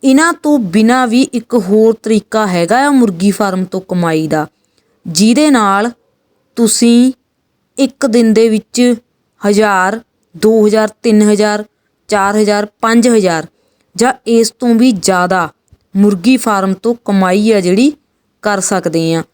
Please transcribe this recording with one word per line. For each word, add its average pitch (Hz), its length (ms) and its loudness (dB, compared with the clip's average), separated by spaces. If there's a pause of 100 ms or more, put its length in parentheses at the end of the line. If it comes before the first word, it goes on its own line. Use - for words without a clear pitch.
ਇਹਨਾਂ 285 300 2
ਤੋਂ 294 240 -2 (120)
ਬਿਨਾਂ 226 380 2
ਵੀ 233 140 0 (120)
ਇੱਕ 233 260 -8
ਹੋਰ 214 340 2 (100)
ਤਰੀਕਾ 214 440 -2
ਹੈਗਾ 180 380 0
ਆ 294 60 0
ਮੁਰਗੀ 202 400 0
ਫਾਰਮ 185 340 -4
ਤੋਂ 185 180 -8
ਕਮਾਈ 165 440 -2
ਦਾ, 156 180 -2 (600)
ਜਿਹਦੇ 220 440 2
ਨਾਲ 214 420 0 (680)
ਤੁਸੀਂ 233 540 2 (680)
ਇੱਕ 262 280 -4
ਦਿਨ 226 280 2
ਦੇ 226 160 2
ਵਿੱਚ 240 460 -2 (460)
ਹਜ਼ਾਰ, 202 580 0 (360)
ਦੋ 214 320 2
ਹਜ਼ਾਰ, 214 220 0 (120)
ਤਿੰਨ 214 220 2
ਹਜ਼ਾਰ, 208 400 0 (460)
ਚਾਰ 202 280 -2
ਹਜ਼ਾਰ, 208 300 0 (140)
ਪੰਜ 226 260 2
ਹਜ਼ਾਰ 185 400 0 (480)
ਜਾਂ 240 180 0 (140)
ਇਸ 226 240 2
ਤੋਂ 240 240 -2
ਵੀ 247 180 2
ਜ਼ਿਆਦਾ 180 560 -2 (460)
ਮੁਰਗੀ 202 420 2
ਫਾਰਮ 196 380 -2
ਤੋਂ 226 200 -4 (100)
ਕਮਾਈ 196 460 0
ਆ 214 100 2
ਜਿਹੜੀ 196 300 0 (520)
ਕਰ 208 180 -2
ਸਕਦੇ 165 520 -2
ਆ। 165 100 -4 (100)